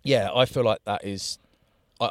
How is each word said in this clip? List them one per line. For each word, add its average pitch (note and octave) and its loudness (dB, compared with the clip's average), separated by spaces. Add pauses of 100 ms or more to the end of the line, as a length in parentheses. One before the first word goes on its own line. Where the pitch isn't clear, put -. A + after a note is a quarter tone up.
Yeah, A#2 2
I B2+ 4
feel B2+ -2
like A2 0
that G2+ -4
is, G2 -8 (600)
I, A#2+ 0